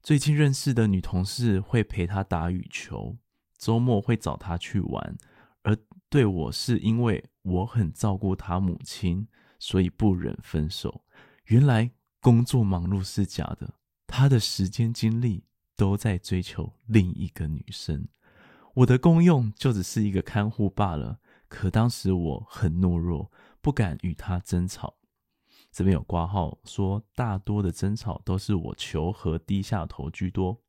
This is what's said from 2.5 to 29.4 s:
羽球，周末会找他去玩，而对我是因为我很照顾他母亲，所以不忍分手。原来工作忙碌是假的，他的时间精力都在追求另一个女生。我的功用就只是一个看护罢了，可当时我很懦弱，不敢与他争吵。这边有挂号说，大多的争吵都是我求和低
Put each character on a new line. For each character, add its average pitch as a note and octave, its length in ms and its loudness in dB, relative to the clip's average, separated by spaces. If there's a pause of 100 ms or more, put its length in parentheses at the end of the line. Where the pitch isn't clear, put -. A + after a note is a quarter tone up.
羽 F2+ 180 -6
球， A1+ 480 -10 (400)
周 A2+ 220 0
末 A#2+ 220 2
会 A#2 160 0
找 - 180 -4
他 F2 220 -8
去 - 240 -4
玩， - 340 -6 (460)
而 G#2+ 160 2 (320)
对 C#3 160 4
我 F2+ 260 0
是 - 280 -2
因 A2+ 240 2
为 A2 200 0 (200)
我 F#2 220 0
很 G#2+ 280 -2
照 G2 240 0
顾 F#2+ 180 0
他 F2+ 240 -4
母 F2+ 240 0
亲， F#2 420 -4 (320)
所 - 240 0
以 F2+ 80 2
不 G#2 240 2
忍 D2+ 300 -4
分 D#2 260 -2
手。 - 360 -10 (400)
原 B2+ 200 6
来 A#2+ 240 2 (300)
工 A#2+ 240 6
作 B2 180 2
忙 F#2 240 0
碌 F#2+ 160 0
是 F#2+ 240 -2
假 - 200 -8 (120)
的， - 180 -14 (300)
他 C3+ 220 4
的 C3+ 100 6
时 G2 300 0
间 A#2 260 -2
精 A2+ 280 0
力 A2 240 -2 (320)
都 G2 180 2
在 G2+ 220 0
追 F#2 240 -2
求 - 320 -8 (140)
另 G2+ 260 4
一 F2 160 -6
个 D#2+ 180 -6
女 D2 240 -6
生。 - 340 -6 (680)
我 B2+ 100 8
的 B2+ 120 4
功 E3+ 260 6
用 C3 300 4
就 - 180 0
只 G2 120 0
是 G#2+ 200 -2
一 G2+ 80 0
个 F#2+ 100 0
看 G#2 280 -2
护 G#2 200 0
罢 F#2+ 260 -2
了， C2+ 240 -6 (280)
可 - 220 -4
当 A2+ 200 2
时 F#2+ 220 -2
我 E2+ 380 -2
很 F2 320 -2
懦 F2 160 2
弱， E2+ 340 -4 (300)
不 D3 100 0
敢 F#2 300 -2
与 F2 120 -4
他 F2+ 260 -6
争 F2+ 280 -2
吵。 - 300 -12 (720)
这 - 120 -4
边 F#2+ 100 6
有 D2 100 2
挂 E2+ 220 -2
号 F#2 400 -4
说， G2 380 -4 (120)
大 A2+ 220 -2
多 G#2 240 -2
的 F#2 100 0
争 G2 240 -4
吵 - 300 -8
都 F#2 100 -2
是 G2+ 180 -2
我 E2+ 220 -4
求 E2 360 -4
和 E2 260 -4
低 G2 240 -4